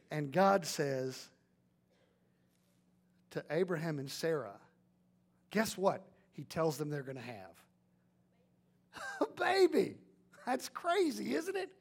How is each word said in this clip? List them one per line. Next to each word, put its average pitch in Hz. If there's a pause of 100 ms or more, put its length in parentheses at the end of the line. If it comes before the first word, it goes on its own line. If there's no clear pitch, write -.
(120)
And 147
God 190
says 135 (2000)
to 151
Abraham 160
and 135
Sarah, 135 (960)
guess 214
what 190 (280)
he -
tells 160
them 151
they're 143
gonna 131
have? 98 (1600)
<laughs> -
A 440 (120)
baby. 349 (500)
That's 254
crazy, 285
isn't 339
it? 370 (120)